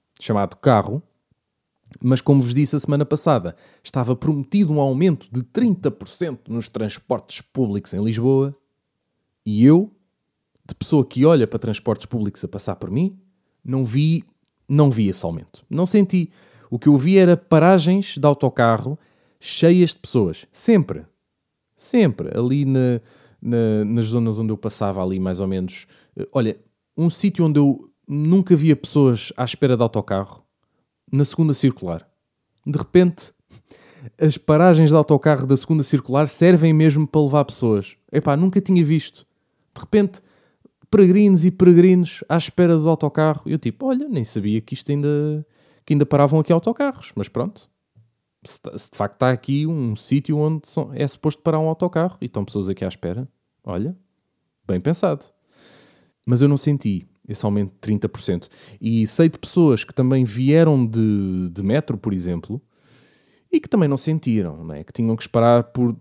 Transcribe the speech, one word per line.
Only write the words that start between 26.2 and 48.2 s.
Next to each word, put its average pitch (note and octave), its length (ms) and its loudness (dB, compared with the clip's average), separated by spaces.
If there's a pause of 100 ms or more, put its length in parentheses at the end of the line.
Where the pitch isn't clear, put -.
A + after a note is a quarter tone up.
olha, A2 260 -2 (380)
um E3 140 0
sítio F3 360 -2
onde D3+ 140 2
eu C#3 200 2 (280)
nunca F3 480 2
via D3+ 200 4
pessoas C3 600 0
à B2 80 -4
espera B2+ 320 0
de A#2 80 0
autocarro, G2+ 640 -4 (640)
na C#3 140 2
segunda D#3 280 0
circular. F#2 540 -4 (580)
De C#3+ 120 -6
repente, - 560 0 (840)
as D#3 180 2
paragens D#3+ 520 4
de D#3 60 4
autocarro D3 500 2
da C3 120 2
segunda D#3 260 -2
circular C#3 440 -2
servem E3 440 4
mesmo D#3 340 4
para D#3 160 0
levar C#3+ 240 2
pessoas. G#2+ 500 -2 (160)
Epá, D3 260 0
nunca F#3 240 0
tinha F#3 220 2
visto. - 440 -4 (480)
De - 60 -18
repente, - 400 -2 (680)
peregrinos F#3+ 560 4
e F#3 60 4
peregrinos F3+ 800 4
à D#3+ 80 0
espera E3+ 400 2
do D#3 120 0
autocarro. D#3 560 0
Eu D3+ 140 -4
tipo, A#2+ 280 -6
olha, C4+ 200 -4
nem E3+ 160 -4
sabia G#2+ 380 -4
que - 120 -14
isto - 180 -14
ainda, D3 540 -2 (400)
que - 80 -2
ainda D3 120 4
paravam C#3+ 340 2
aqui D#3 140 0
autocarros. A#3+ 600 -4
Mas G#2 120 -8
pronto. - 420 -10 (720)